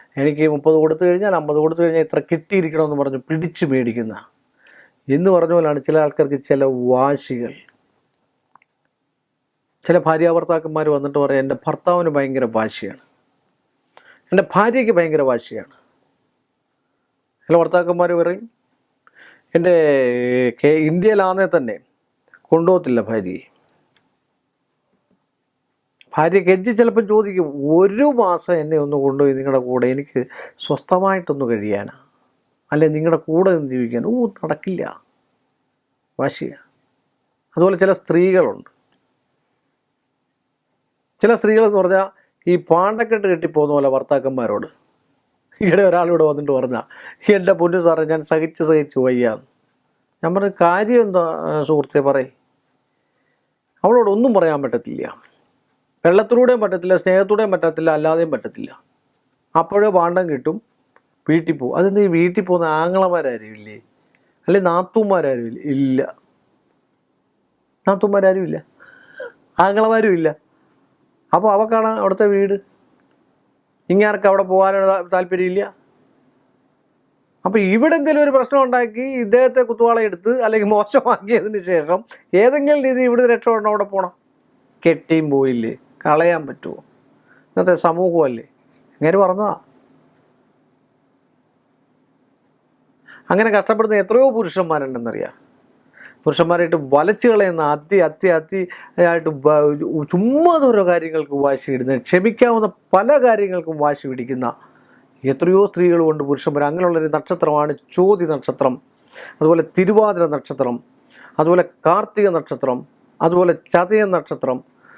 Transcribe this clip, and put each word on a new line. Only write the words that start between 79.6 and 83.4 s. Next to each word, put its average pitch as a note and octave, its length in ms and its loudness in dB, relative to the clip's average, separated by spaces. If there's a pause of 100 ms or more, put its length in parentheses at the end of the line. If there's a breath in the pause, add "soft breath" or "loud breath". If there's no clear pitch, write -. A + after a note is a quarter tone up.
കുത്തുവാള A#3 380 0
എടുത്ത് G#3+ 420 -2
അല്ലെങ്കിൽ A3 260 0
മോശമാക്കിയതിന് G#3+ 920 0
ശേഷം F3+ 440 -2 (300 loud breath)
ഏതെങ്കിലും C#4 500 2
രീതി B3+ 180 0
ഇവിടെ B3 240 2
രക്ഷപ്പെടണം, A#3 420 0